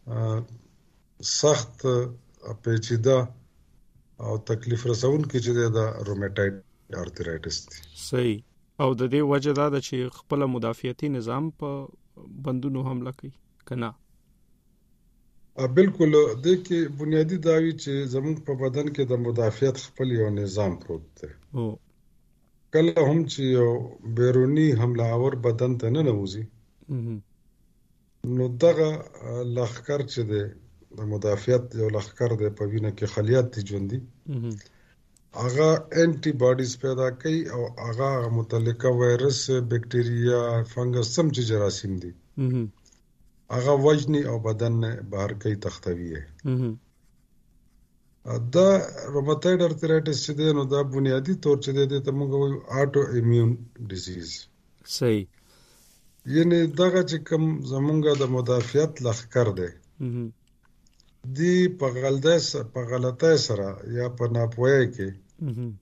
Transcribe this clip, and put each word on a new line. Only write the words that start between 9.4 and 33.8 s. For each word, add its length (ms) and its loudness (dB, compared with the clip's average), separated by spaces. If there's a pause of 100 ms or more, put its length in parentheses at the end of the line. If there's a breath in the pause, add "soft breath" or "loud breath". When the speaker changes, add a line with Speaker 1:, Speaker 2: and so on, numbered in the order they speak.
Speaker 2:
دا 160 0
ده 100 -2
چې 160 -8 (140)
خپله 360 -4
مدافعتي 640 -4
نظام 400 -4
په 200 -10 (720)
بندونو 360 -4 (100)
حمله 220 -6
کوي، 200 -16 (340)
که 100 -10
نه؟ 160 -6 (1700)
Speaker 1:
آه، 100 -2
بالکل. 440 4 (320)
دې 120 6 (100)
کې 140 0 (180)
بنیادي 400 0
دا 200 4
وي 140 2
چې 200 -8 (220)
زموږ 240 -2 (100)
په 60 -2
بدن 340 -2
کې 180 -2
د 80 -2
مدافعت 640 0
خپل 340 -6
یو 180 0
نظام 460 -2
پروت 300 -10 (160)
دی. 100 -14 (220)
Speaker 2:
او 240 -4 (960)
Speaker 1:
کله 240 4
هم 280 4
چې 140 -8
یو 640 2
بیروني 720 4
حمله 300 2
آور 320 0
بدن 420 0
ته 120 -2
ننوځي، 560 -2 (440)
Speaker 2:
مهم. 280 -6 (1080)
Speaker 1:
نو 220 0
دغه، 420 4
آه، 540 -8
لښکر 580 -4
چې 200 -6 (100)
دی، 120 0 (540)
د 40 -14
مدافعت 640 0 (120)
یو 140 0
لښکر 500 -4
دی، 100 0
په 140 -6
وینه 280 -2
کې 140 -6
خلیات 500 0
دي 120 -8
ژوندي، 320 -6 (280)